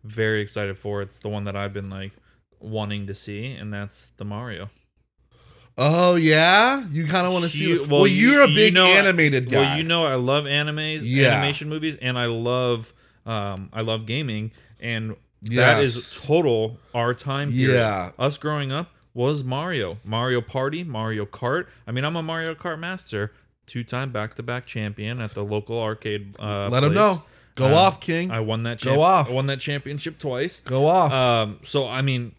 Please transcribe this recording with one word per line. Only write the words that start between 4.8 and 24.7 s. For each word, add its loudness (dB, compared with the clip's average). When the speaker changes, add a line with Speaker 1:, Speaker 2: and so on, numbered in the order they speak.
Speaker 2:
Oh 4
yeah, 6
you -2
kinda 0
wanna 0
see -2
Speaker 1:
You, 2
Speaker 2:
it. -6
Speaker 1:
well, 6
Speaker 2:
Well, 8
Speaker 1:
you, 6
Speaker 2:
you're 6
a 4
Speaker 1:
you 2
Speaker 2:
big 6
Speaker 1:
know, 6
Speaker 2:
animated 4
Speaker 1:
well, 4
Speaker 2:
guy. 0
Speaker 1:
you -4
know, 0
I 0
love 0
anime, -2
Speaker 2:
Yeah. 4
Speaker 1:
animation -2
movies, -4
and -4
I 0
love, -2
um, -6
I -8
love -4
gaming, -6
and -6
that 4
is 2
Speaker 2:
Yes. -8
Speaker 1:
total 0
our 0
time -6
period. 4
Speaker 2:
Yeah. 0
Speaker 1:
Us -2
growing -4
up -8
was 0
Mario, -4
Mario 0
Party, -4
Mario -6
Kart. -4
I -10
mean, -2
I'm -4
a -6
Mario -6
Kart -8
master, -8
two-time -8
back-to-back -8
champion -8